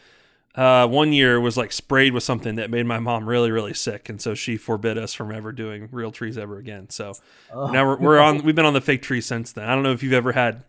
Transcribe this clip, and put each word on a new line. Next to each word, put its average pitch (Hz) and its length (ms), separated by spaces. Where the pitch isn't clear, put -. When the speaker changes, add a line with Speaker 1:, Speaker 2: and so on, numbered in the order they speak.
Speaker 1:
uh, 127 320
one 151 260
year 127 280
was, 120 160
like, 113 140
sprayed 135 420
with 120 80
something 113 340
that 110 140
made 120 160
my 117 140
mom 113 280
really, 120 220
really 110 240
sick. - 340
And 104 140
so 110 140
she 117 200
forbid 110 440
us 107 160
from 107 160
ever 110 200
doing 107 400
real 117 200
trees 110 260
ever 104 220
again. 101 320
So 101 220
Speaker 2:
Oh. 131 200
Speaker 1:
now 131 160
we're, 135 100
we're 151 220
on, 147 240
we've 156 100
been 160 120
on 147 80
the 131 80
fake 135 200
tree 123 200
since 117 300
then. 107 160
I 123 60
don't 135 100
know 131 100
if 117 100
you've 131 100
ever 123 200
had 120 360